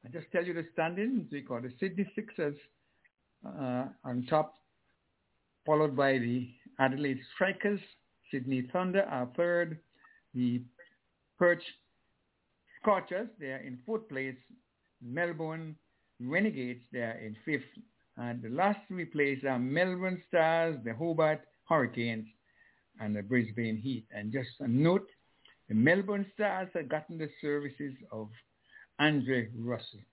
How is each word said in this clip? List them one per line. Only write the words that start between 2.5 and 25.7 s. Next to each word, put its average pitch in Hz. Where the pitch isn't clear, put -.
uh, 127
on 123
top, 156
followed 151
by 139
the 123
Adelaide 135
Strikers. 190
Sydney 127
Thunder 185
are 127
third. 175
The 123
Perth 175
Scorchers, 196
they 143
are 131
in 127
fourth 220
place. 135
Melbourne 160
Renegades, 131
they 127
are 117
in 107
fifth. 143
And 120
the 113
last 196
three 180
places 139
are 131
Melbourne 180
Stars, 165
the 113
Hobart 156
Hurricanes, 117
and 107
the 104
Brisbane 110
Heat. 113
And 104
just 127
a -
note, 165